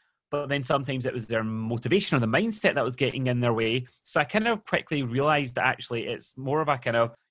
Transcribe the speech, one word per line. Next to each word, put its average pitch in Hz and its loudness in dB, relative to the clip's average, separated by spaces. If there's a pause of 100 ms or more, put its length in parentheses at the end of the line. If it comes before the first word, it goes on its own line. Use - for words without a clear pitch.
(300)
But 143 -2
then 143 0
sometimes 131 -2
it 127 -2
was 113 -4
their 113 0
motivation 117 0
or 127 4
the 117 4
mindset 180 2
that 131 2
was 127 -4
getting 131 0
in 123 0
their 120 2
way. 113 0 (180)
So - 0
I 147 4
kind 214 0
of 226 -2
quickly - -2
realized 135 2
that 107 2
actually 120 -2
it's - -8
more 139 0
of 151 0
a 143 4
kind 117 -2
of, 117 2 (160)